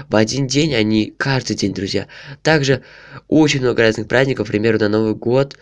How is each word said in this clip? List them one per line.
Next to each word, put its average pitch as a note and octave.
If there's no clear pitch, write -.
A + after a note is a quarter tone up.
в G#2
один B2+
день, C#3+
а A2+
не G#2+
каждый C3
день, G2+
друзья. G2
Также C#3
очень D3
много A#2
разных G#2+
праздников, B2
к -
примеру, G#2+
на G#2+
Новый G#2+
год. C3